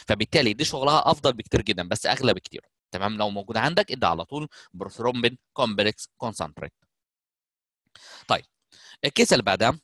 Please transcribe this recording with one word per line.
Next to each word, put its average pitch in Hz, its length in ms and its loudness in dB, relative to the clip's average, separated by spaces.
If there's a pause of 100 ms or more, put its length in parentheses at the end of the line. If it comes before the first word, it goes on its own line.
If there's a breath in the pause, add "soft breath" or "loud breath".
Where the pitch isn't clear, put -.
فبالتالي 110 460 2
دي 127 120 -2
شغلها 147 460 2
افضل 143 220 2
بكتير 113 280 0
جدًا 90 260 -4
بس 104 180 -4
اغلى 131 280 2
بكتير، - 320 -8 (260)
تمام. 101 260 -4
لو 107 120 0
موجود 101 280 -6
عندك 165 340 0
ادي 120 140 -2
على 85 200 0
طول 151 220 -8 (260 loud breath)
بروثرومبين 120 640 -4 (160)
كومبلكس 107 640 -2
كونسنتريك. 80 560 -10 (1500 loud breath)
طيب، - 180 0 (600 loud breath)
الكيس 220 280 4
اللي 123 100 4
بعدها 110 400 2